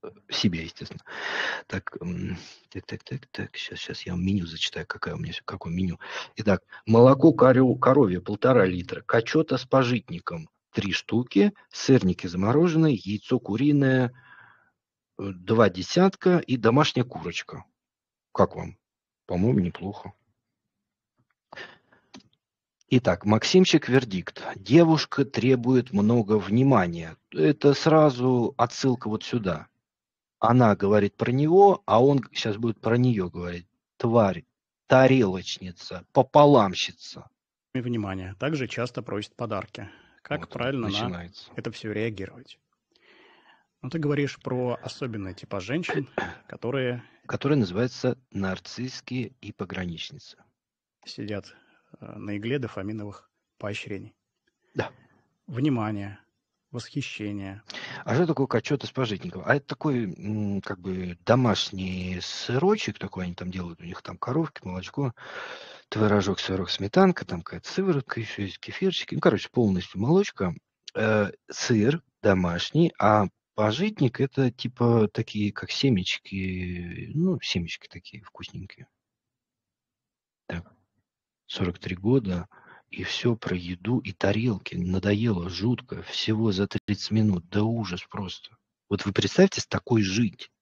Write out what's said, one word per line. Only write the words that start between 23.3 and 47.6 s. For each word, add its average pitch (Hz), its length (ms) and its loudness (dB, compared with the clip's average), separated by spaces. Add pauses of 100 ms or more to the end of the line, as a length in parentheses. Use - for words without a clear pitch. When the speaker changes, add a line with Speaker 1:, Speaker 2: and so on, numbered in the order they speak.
Speaker 1:
Вердикт. 117 540 0 (120)
Девушка 160 720 4
требует 123 680 2
много 107 460 2
внимания. 95 800 2 (140)
Это 147 420 4
сразу 131 840 4
отсылка 123 520 0
вот 107 140 -4
сюда. 95 440 -4 (720)
Она 117 360 6
говорит 101 400 2
про - 160 -2
него, 170 560 6
а 110 160 6
он 139 180 4 (100)
щас 104 260 -4
будет 113 220 -2
про 110 160 0
неё 120 340 2
говорить. 87 360 -10 (320)
Тварь, 107 480 2 (400)
тарелочница, 95 1300 2
пополамщица. 131 1120 2 (460)
Speaker 2:
И 131 80 -4
внимание. 95 580 -6
Также 135 280 -4
часто 123 340 -6
просит 104 340 -8
подарки. 107 540 -8 (320)
Как - 200 -8
Speaker 1:
Вот, - 100 -18
Speaker 2:
правильно 127 320 -4
на 107 60 -4
Speaker 1:
начинается. 95 680 -8
Speaker 2:
это 113 160 -10
всё 110 200 -12
реагировать? 107 680 -8 (1200)
Ну, 131 80 -12
ты 165 100 -6
говоришь 143 400 -2
про 123 420 -4
особенный 107 520 -10
типаж - 300 -10
женщин, 139 520 -6
Speaker 1:
<clears throat> - 320 -10
Speaker 2:
которые 123 560 -6 (220)
Speaker 1:
Которые 139 340 -2
называются 117 580 -2 (140)